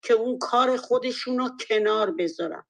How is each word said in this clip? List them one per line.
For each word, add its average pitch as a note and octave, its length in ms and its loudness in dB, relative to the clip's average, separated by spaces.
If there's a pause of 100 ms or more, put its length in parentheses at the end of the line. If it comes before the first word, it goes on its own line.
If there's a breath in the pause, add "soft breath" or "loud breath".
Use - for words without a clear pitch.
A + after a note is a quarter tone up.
که A#3+ 120 4
اون B3 240 0
کار B3+ 380 2
خودشون B3 600 -2
رو B3+ 120 -2 (180)
کنار G#3+ 420 2
بذارن E3+ 600 -4